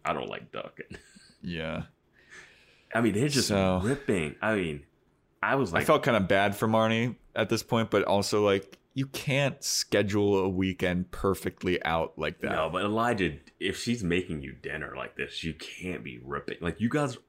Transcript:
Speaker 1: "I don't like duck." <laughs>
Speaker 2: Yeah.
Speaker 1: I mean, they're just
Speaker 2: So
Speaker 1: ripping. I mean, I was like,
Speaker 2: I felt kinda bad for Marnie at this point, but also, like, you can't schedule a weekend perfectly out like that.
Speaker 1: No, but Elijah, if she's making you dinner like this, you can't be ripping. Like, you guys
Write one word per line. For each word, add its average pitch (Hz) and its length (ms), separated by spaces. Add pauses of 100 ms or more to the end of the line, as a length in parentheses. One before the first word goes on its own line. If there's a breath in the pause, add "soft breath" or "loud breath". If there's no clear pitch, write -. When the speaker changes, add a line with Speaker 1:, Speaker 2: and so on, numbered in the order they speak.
Speaker 1:
"I 85 80
don't 67 160
like 50 240
duck." - 260 (340)
<laughs> - 300
Speaker 2:
Yeah. 80 420 (1080 loud breath)
Speaker 1:
I 113 60
mean, 113 140
they're 123 160
just 139 180
Speaker 2:
So 95 340
Speaker 1:
ripping. 98 600
I 107 140
mean, 78 280 (580)
I 107 140
was 127 160
like, - 120
Speaker 2:
I - 20
felt 151 180
kinda 117 160
bad 98 360
for 113 120
Marnie 113 480 (200)
at 110 140
this 113 120
point, 113 300
but 101 140
also, 101 380
like, 98 360 (160)
you 135 100
can't 135 580
schedule 101 760
a 95 100
weekend 90 640
perfectly 92 720
out 82 320
like 76 220
that. - 140
Speaker 1:
No, 80 180
but 92 120
Elijah, 104 520 (240)
if 92 180
she's 117 260
making 85 380
you 67 120
dinner 71 440
like 64 180
this, - 280
you 80 100
can't 85 500
be 62 200
ripping. 71 380
Like, 85 200
you 117 80
guys 139 260 (140)